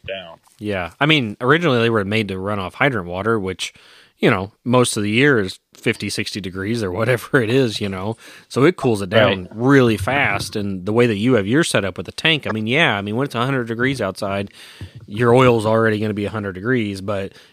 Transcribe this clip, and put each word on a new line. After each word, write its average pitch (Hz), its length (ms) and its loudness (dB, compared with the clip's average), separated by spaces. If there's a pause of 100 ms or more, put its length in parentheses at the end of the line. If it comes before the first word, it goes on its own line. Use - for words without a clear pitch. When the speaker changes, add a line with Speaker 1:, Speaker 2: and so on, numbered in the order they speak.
Speaker 1:
down. 92 320 -14 (200)
Speaker 2:
Yeah. 95 320 -6 (100)
I 139 40 2
mean, 139 360 0
originally 139 400 2
they 117 80 2
were 110 160 0
made 104 240 -2
to 95 100 -6
run 101 200 -4
off 92 160 -8
hydrant 120 320 0
water, 98 300 -2
which, 95 360 -6 (460)
you 185 100 4
know, 98 240 0 (100)
most 123 320 2
of 104 80 -2
the 104 80 0
year 127 280 4
is 92 200 -4 (140)
fifty, - 360 -4
sixty 107 300 -6
degrees 95 420 -6
or 95 100 -4
whatever 113 500 0
it 107 80 -2
is, 123 320 0
you 104 80 -4
know. 98 260 -6 (320)
So 120 160 0
it 180 140 4
cools 113 240 0
it 95 80 -6
down 104 340 2
Speaker 1:
Right. 90 100 -16
Speaker 2:
really 120 440 4
fast. 120 580 -2
And 98 300 -4
the 107 80 -2
way 120 140 4
that 107 100 0
you 120 160 2
have 101 140 2
your 143 180 2
setup 98 320 -2
with 90 80 -8
the - 80 -16
tank, 156 340 0
I 98 40 -4
mean, 110 160 -2
yeah, 131 300 2
I 101 40 -4
mean, 104 160 -4
when 139 80 0
it's 139 100 -10
a 117 100 0
hundred 131 220 -2
degrees 120 340 -2
outside, 98 520 -4 (520)
your 117 300 2
oil's 120 300 6
already 110 340 2
gonna 107 140 -2
be 101 120 -2
a 95 40 -4
hundred 101 240 -6
degrees, 101 480 -2
but 98 320 -6 (200)